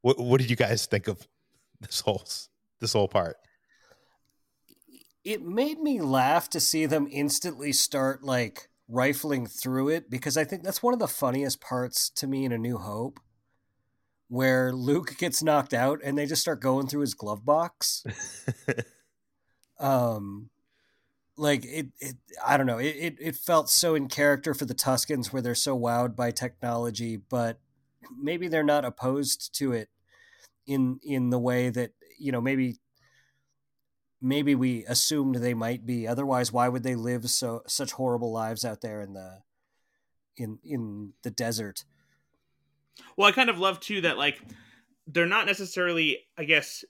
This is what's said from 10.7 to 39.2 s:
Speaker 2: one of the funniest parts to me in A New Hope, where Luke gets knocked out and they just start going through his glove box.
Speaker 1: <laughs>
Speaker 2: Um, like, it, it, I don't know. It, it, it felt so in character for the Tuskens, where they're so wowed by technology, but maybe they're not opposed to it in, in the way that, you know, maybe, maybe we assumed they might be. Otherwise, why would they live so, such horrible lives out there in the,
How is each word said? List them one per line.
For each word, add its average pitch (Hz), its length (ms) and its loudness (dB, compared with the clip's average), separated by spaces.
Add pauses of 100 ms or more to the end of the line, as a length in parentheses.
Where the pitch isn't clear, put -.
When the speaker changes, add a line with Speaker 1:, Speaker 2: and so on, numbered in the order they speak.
Speaker 2:
one 240 100 4
of 240 60 -2
the - 80 0
funniest 135 520 -2
parts - 520 -4
to - 160 -4
me 135 180 -2
in 123 60 0
A 113 80 -2
New 117 180 -2
Hope, 107 420 -8 (1080)
where 127 440 4
Luke 139 460 0
gets 175 240 0
knocked 147 320 2
out 135 300 2
and 139 120 -2
they 147 120 0
just 151 160 0
start 139 180 -2
going 135 240 2
through 147 160 -2
his 135 140 -2
glove 104 280 -6
box. 156 600 0 (640)
Speaker 1:
<laughs> 131 80 0 (1000)
Speaker 2:
Um, 113 720 0 (840)
like, 147 300 2
it, 151 220 -6 (120)
it, 131 160 -10 (320)
I 139 80 6
don't 135 100 4
know. 117 120 0
It, 143 200 -2
it, 156 220 -6
it 156 160 -6
felt 160 340 2
so 165 240 4
in 139 140 0
character 143 460 2
for 147 100 -4
the 123 100 -4
Tuskens, 131 600 -2
where 131 80 -2
they're 120 120 -2
so 135 240 0
wowed 120 380 0
by 120 160 0
technology, 117 840 -4
but 117 420 -2 (580)
maybe 170 300 -4
they're 156 160 2
not 147 220 4
opposed 131 680 -2
to 131 180 0
it 110 160 -4 (760)
in, 131 380 0
in 131 260 0
the 123 100 2
way 123 300 2
that, 120 220 -4 (260)
you 139 140 -4
know, 120 80 0
maybe, 131 380 0 (1400)
maybe 139 340 2
we 123 300 0
assumed 135 500 2
they 123 180 0
might 113 320 -2
be. 117 220 -2
Otherwise, 123 460 0
why 123 160 4
would 123 140 -4
they 127 120 -2
live 120 340 -4
so, 117 380 -2
such - 240 -4
horrible 120 400 -2
lives 113 320 -4
out 110 160 -4
there 107 220 -8
in 98 120 -12
the, 95 260 -16 (1000)